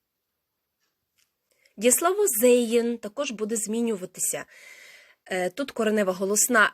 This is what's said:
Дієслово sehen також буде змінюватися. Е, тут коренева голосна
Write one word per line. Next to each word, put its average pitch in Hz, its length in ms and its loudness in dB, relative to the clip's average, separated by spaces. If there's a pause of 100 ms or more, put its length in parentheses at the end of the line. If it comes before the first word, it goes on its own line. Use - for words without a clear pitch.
(1800)
Дієслово 339 480 2 (180)
sehen 240 560 2
також 285 320 -8
буде 214 260 -6
змінюватися. 208 880 -6 (800)
Е, 185 260 -4
тут 277 200 -8
коренева 214 420 0
голосна 202 600 2